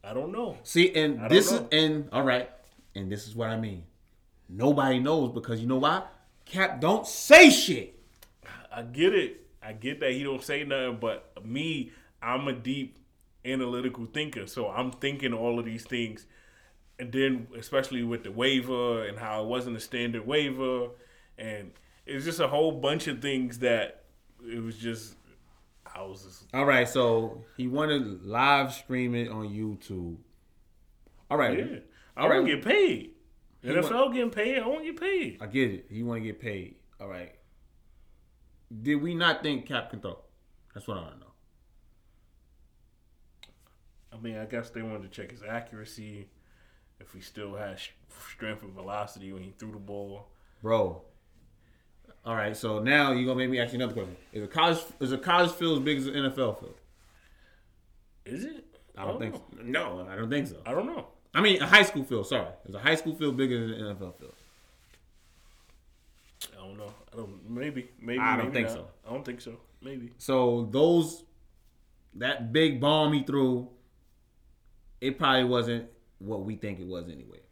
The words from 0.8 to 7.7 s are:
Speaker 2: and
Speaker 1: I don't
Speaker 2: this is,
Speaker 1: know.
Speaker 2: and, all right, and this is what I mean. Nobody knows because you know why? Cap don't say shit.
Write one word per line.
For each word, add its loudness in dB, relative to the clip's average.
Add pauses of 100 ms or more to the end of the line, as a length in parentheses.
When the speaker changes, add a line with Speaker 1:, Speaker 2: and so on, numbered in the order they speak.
Speaker 2:
and 2
Speaker 1:
I -6
don't -4
Speaker 2:
this 8
is, 2
Speaker 1:
know. -10
Speaker 2:
and, 2
all 0
right, 2 (440)
and -6
this -8
is -14
what -2
I -2
mean. -6 (640)
Nobody 4
knows 2
because -4
you -4
know 2
why? 2 (420)
Cap -2
don't 4
say 12
shit. 2 (720)